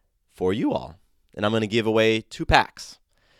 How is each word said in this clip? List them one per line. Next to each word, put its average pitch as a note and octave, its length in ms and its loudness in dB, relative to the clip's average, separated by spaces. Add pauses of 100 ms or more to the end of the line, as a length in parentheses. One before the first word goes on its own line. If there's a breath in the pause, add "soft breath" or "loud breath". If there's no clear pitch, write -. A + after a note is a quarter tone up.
(320)
for F#2 220 -2
you G3+ 180 -2
all. - 280 -8 (340)
And G2+ 120 -4
I'm G#2+ 60 0
gonna A2+ 140 0
give A2 220 0
away A2 340 2
two - 240 -12
packs. - 540 0 (400)